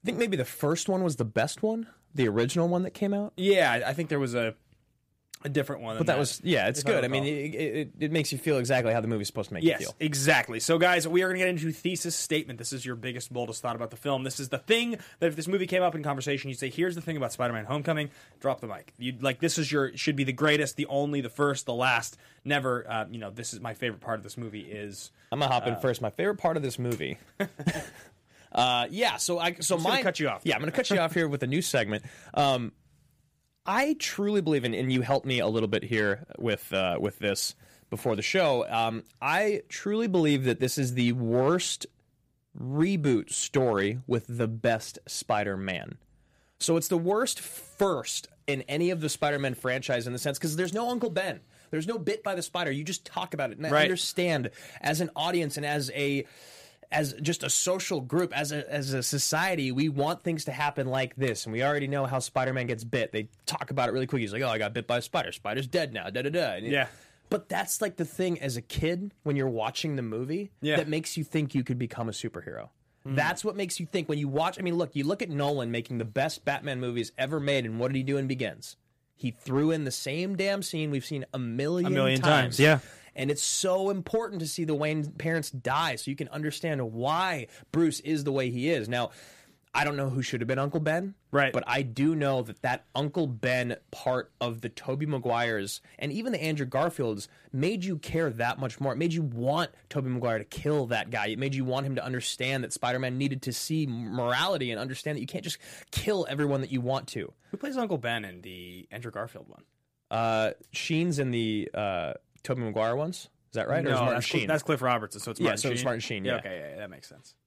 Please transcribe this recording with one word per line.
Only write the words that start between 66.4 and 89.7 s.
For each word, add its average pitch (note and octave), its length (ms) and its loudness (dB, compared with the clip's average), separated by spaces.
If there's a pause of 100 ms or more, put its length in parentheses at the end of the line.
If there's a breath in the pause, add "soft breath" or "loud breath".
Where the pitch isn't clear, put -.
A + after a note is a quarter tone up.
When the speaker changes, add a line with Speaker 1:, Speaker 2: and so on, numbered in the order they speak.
Speaker 1:
And G2+ 140 -6
it C3+ 40 -2
Speaker 2:
Yeah. C3+ 160 2 (440 loud breath)
Speaker 1:
But - 180 -4
that's, - 320 -2
like, G3+ 160 -2
the E3+ 80 0
thing F3+ 340 -2
as C3 160 -4
a A#2+ 60 -6
kid F3+ 500 -2 (120)
when D3 120 0
you're C3+ 140 2
watching B2 460 -2
the C3 80 -2
movie C3 480 -4 (100)
Speaker 2:
Yeah. D3+ 160 2
Speaker 1:
that D#3 100 0
makes D3+ 300 -2
you D#3+ 60 -2
think D3 320 0
you C3 80 4
could B2 160 -2
become A#2 280 -4
a A2 40 -4
superhero. - 580 -8 (360)
Speaker 2:
Mm. C3+ 100 -2
Speaker 1:
That's D3+ 280 0
what G#3 120 -2
makes G3 240 -4
you E3 80 -6
think E3+ 200 -2
when D3 120 0
you D3 80 0
watch. D#3+ 320 0
I - 20 -4
mean, F3 140 0
look, E3+ 200 -2
you C#3 80 0
look G3 200 0
at F#3+ 80 -6
Nolan C#3+ 400 0
making A#2+ 260 -4
the A2+ 80 -2
best C3+ 400 -2
Batman C#3 340 -2
movies A#2+ 380 -2
ever C#3 220 -2
made, C#3 260 2
and A2+ 140 -4
what B2+ 120 0
did C3+ 60 0
he C3 60 0
do C#3 140 0
in C3+ 100 0
Begins? A#2+ 500 -6 (380)
He - 160 -4
threw C#3 400 2
in D#3 140 0
the C3 60 -2
same F3 440 -4
damn G3 260 0
scene D#3 300 -2
we've C3+ 140 -2
seen C#3 280 -4
a C3+ 60 -2
million C#3+ 480 0
Speaker 2:
A D3 80 4
million C3 260 4
Speaker 1:
times. C3 360 6
Speaker 2:
times, - 20 -2
yeah. D3 200 10 (360 loud breath)
Speaker 1:
And C#3 160 -2
it's C#3+ 120 -2
so F#3+ 460 2
important G3 520 -2
to D#3+ 60 -4
see E3 180 -2
the D3+ 100 2
Wayne D3+ 360 0
parents E3 400 -2
die C#3 440 0
so - 160 -6
you C#3 60 -4
can D3+ 120 -6
understand D3+ 520 -2 (100)
why D3 560 0 (240 loud breath)
Bruce D#3+ 300 4
is D3 220 -2
the C#3+ 80 0
way C3+ 180 2
he B2 200 0
is. A#2 200 0
Now, B2 220 0 (680 loud breath)